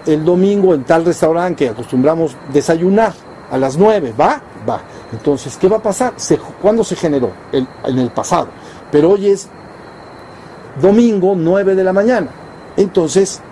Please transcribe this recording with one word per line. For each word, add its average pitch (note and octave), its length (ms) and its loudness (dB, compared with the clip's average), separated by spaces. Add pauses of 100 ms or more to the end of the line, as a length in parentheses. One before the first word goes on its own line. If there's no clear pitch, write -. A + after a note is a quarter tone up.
el D#3 180 0
domingo F#3 480 2
en C#3 100 -2
tal E3 220 2
restaurante E3+ 600 0
que A#2+ 60 0
acostumbramos C3+ 640 -2 (160)
desayunar E3+ 600 2 (380)
a C3 60 -2
las C3+ 200 -2
nueve, F#3 420 2
¿va?". A3+ 220 2 (260)
"Va". A#2 140 -4 (300)
Entonces, C3 460 -4
¿qué F#3 100 2
va G#3+ 100 2
a A3 40 -12
pasar? A3+ 360 -2
Se, - 200 0 (240)
¿cuándo G#3+ 220 2
se F#3+ 120 -8
generó? C#3 360 -2 (200)
El, C3 160 -2 (180)
en C3 140 -2
el B2 100 -2
pasado. D3 380 -2 (440)
Pero D3+ 200 4
hoy G3+ 160 0
es G3 200 0 (1300)
domingo, G3+ 540 2
nueve F#3+ 400 0
de F#3+ 80 0
la F#3 100 0
mañana. G#3 340 0 (480)
Entonces, F#3 680 0 (100)